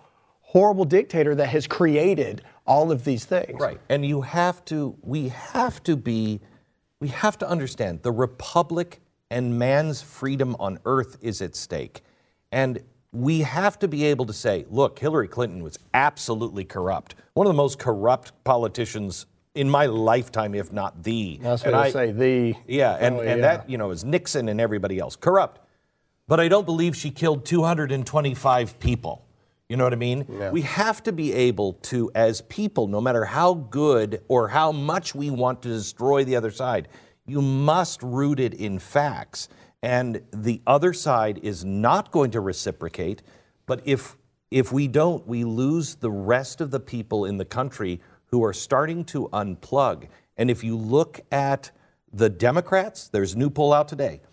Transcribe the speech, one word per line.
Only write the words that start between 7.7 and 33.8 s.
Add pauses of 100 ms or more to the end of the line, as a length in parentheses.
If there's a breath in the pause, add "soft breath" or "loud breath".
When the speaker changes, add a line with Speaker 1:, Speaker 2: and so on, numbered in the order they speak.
Speaker 2:
the
republic (320)
and
man's
freedom
on
earth
is
at
stake. (500)
And (300)
we
have
to
be
able
to
say,
"Look,
Hillary
Clinton
was (180)
absolutely
corrupt." (180 soft breath)
One
of
the
most
corrupt (120)
politicians (300)
in
my
lifetime,
if
not
the.
Speaker 1:
I
was
Speaker 2:
And
Speaker 1:
gonna
Speaker 2:
I
Speaker 1:
say
the. (120)
Speaker 2:
Yeah,
and,
Speaker 1:
Oh,
Speaker 2:
and
Speaker 1:
yeah.
Speaker 2:
that,
you
know,
is
Nixon
and
everybody
else.
Corrupt. (680)
But
I
don't
believe
she
killed
two
hundred
and
twenty-five
people. (420)
You
know
what
I
mean?
Speaker 1:
Yeah.
Speaker 2:
We
have
to
be
able (100)
to,
as
people,
no
matter
how
good